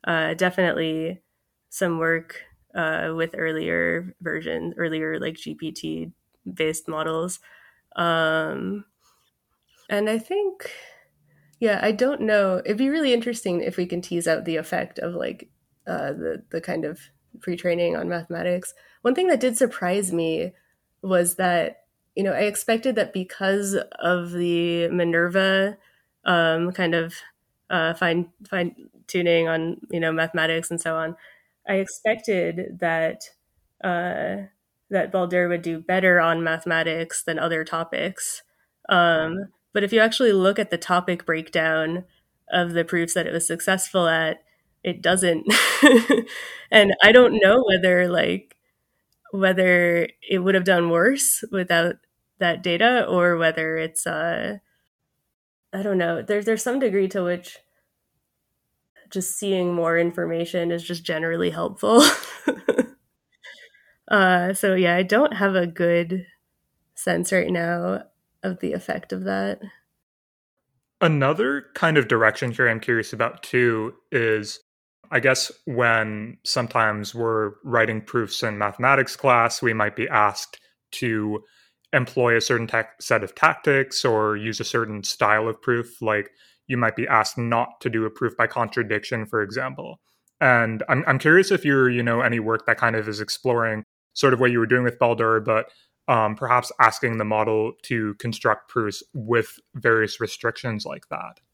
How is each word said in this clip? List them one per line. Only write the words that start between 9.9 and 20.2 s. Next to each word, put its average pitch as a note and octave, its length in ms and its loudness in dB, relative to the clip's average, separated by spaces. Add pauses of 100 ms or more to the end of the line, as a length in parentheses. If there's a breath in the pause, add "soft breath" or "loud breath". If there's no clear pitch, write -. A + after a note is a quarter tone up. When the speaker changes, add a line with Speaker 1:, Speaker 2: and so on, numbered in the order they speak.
Speaker 1:
I A3+ 80 -2
think, F#4+ 520 -6 (920 loud breath)
yeah, G#3+ 220 0
I G#3+ 100 2
don't B3 280 0
know. G3+ 440 2
It'd G#3 120 -2
be C4+ 140 0
really C#4+ 240 2
interesting A3+ 480 -2
if - 160 -4
we F3+ 80 -2
can F3 160 -6
tease E3+ 260 -4
out D#3+ 160 0
the E3 120 -4
effect - 420 -6
of, F3 160 -8
like, - 340 -8 (380)
uh, C#3+ 260 -6
the, - 380 -6
the E3 100 -6
kind E3 240 -6
of D#3+ 160 -8 (400)
pre-training F3 560 -2
on E3 120 -6
mathematics. F3 680 -6 (260 soft breath)
One B3+ 140 0
thing F#4 140 0
that C4+ 120 2
did B3 160 0
surprise F#3+ 560 -2
me E3 400 -2 (480)